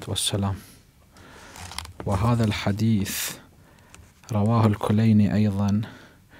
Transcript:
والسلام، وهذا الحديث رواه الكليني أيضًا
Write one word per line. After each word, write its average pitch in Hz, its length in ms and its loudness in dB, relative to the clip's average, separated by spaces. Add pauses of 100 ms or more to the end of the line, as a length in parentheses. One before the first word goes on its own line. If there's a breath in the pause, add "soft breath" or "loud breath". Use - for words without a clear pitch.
والسلام، 98 480 -4 (1500 loud breath)
وهذا 113 380 0
الحديث 104 960 -2 (920 loud breath)
رواه 110 360 2
الكليني 107 640 4
أيضًا 101 480 2 (580 loud breath)